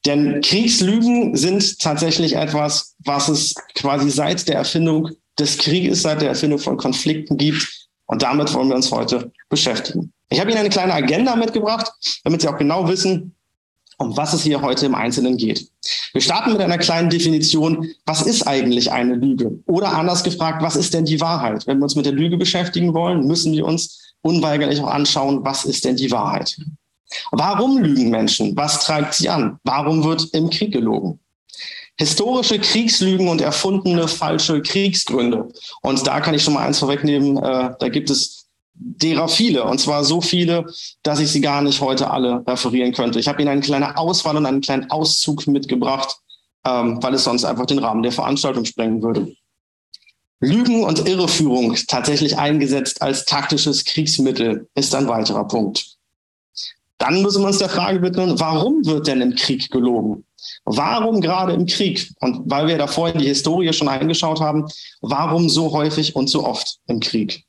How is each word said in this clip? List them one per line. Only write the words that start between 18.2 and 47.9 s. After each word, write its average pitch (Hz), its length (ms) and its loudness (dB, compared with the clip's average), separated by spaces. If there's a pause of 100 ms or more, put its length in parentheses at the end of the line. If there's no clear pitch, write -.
ist 214 240 0
eigentlich 123 440 2
eine 123 220 2
Lüge? 120 540 0
Oder 185 260 2
anders 175 300 0
gefragt, 160 400 -2
was 156 120 -2
ist 175 200 0
denn 160 100 2
die 151 160 2
Wahrheit? 139 460 -2
Wenn 139 100 2
wir 143 60 4
uns 139 120 0
mit 143 100 2
der 139 80 2
Lüge 170 240 2
beschäftigen 175 580 0
wollen, 170 320 2
müssen 156 260 2
wir 156 120 0
uns - 340 -4 (220)
unweigerlich 147 600 2
auch 135 60 -2
anschauen, 139 580 0
was 135 200 -2
ist - 200 -2
denn 127 120 2
die 131 140 -2
Wahrheit? 101 460 -2 (720)
Warum 208 460 2
lügen 135 320 4
Menschen? 107 460 0
Was 151 300 0
treibt 151 280 0
sie - 160 0
an? 135 340 -2
Warum 147 400 0
wird 160 300 0
im 160 160 0
Krieg 214 220 -2
gelogen? 131 480 -2 (800)
Historische 214 580 0
Kriegslügen 190 720 2
und 165 140 2
erfundene 175 640 0
falsche 156 540 0
Kriegsgründe. 127 880 0 (320)
Und 135 260 0
da 143 140 0
kann 160 120 0
ich 143 100 2
schon 151 120 2
mal 120 100 0
eins 135 140 0
vorwegnehmen, 143 580 2
äh, 127 400 0
da 127 120 -2
gibt 147 200 -2
es - 380 -4 (260)
derer 160 540 -2
viele, 156 380 2
und 127 140 0
zwar 147 240 0
so 165 180 2
viele, 170 440 0 (380)
dass 151 160 0
ich 151 100 0
sie 151 120 2
gar 143 200 2
nicht 143 200 0
heute 135 280 0
alle 123 380 0
referieren 123 460 0
könnte. 117 260 0
Ich 135 80 0
habe 143 120 -2
Ihnen 143 120 0
eine 139 100 0
kleine 139 360 -2
Auswahl 160 400 0
und 151 100 2
einen 135 140 0
kleinen 135 280 -4
Auszug 156 560 -2
mitgebracht, 135 720 -2 (480)
ähm, 120 380 0
weil 131 100 0
es 131 120 0
sonst 120 180 0
einfach 123 240 -2
den 139 100 0
Rahmen 113 240 0